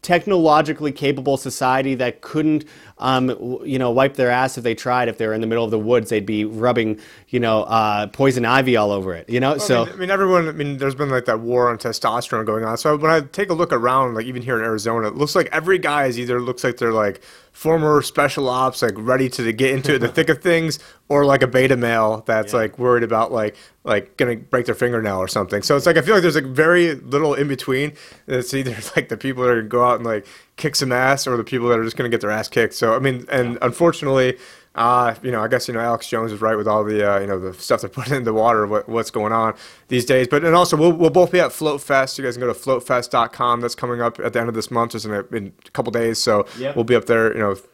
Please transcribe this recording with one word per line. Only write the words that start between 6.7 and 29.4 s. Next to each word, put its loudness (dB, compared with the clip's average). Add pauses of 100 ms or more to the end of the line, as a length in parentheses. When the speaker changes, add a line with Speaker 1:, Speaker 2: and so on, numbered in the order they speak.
Speaker 1:
you -2
know, 2
uh, 0
poison 0
ivy 4
all 4
over -2
it, -14
you 0
know? 2
Speaker 2:
Well, -2
Speaker 1:
So 2
Speaker 2:
I 0
mean, -10
I -16
mean, -6
everyone, 2
I -8
mean, -6
there's -2
been, -4
like, -2
that 0
war 2
on -4
testosterone -4
going -2
on. -4
So 0
when 2
I 4
take -6
a 0
look -2
around, 0
like, -6
even -10
here -2
in -2
Arizona, -2
it -4
looks -2
like 2
every 0
guy 0
is -4
either -2
looks -6
like -2
they're, 0
like, -2 (300)
former 2
special -2
ops, 0
like, 0
ready 0
to -4
get 0
into 0
the 0
thick 0
of 2
things, 0 (300)
or, 4
like, 4
a 4
beta 4
male 0
that's, 0
Speaker 1:
Yeah. 2
Speaker 2:
like, -4
worried 4
about, 0
like, -2 (280)
like, -2
gonna 0
break -2
their -2
fingernail 0
or -2
something. -2
So 0
it's 0
like, 4
I 2
feel 2
like 4
there's, 2
like, 0
very 2
little -2
in -2
between. -4 (340)
It's -4
either, -4 (120)
<laughs> -6
like, -2
the -6
people -4